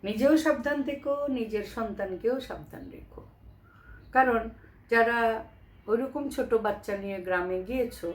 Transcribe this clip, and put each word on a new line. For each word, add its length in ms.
নিজেও 340
সাবধান 460
থেকো, 440
নিজের 360
সন্তানকেও 760
সাবধান 500
রেখো। 360
কারণ 380
যারা 540
ওরকম 420
ছোট 240
বাচ্চা 440
নিয়ে 220
গ্রামে 440
গিয়েছো, 520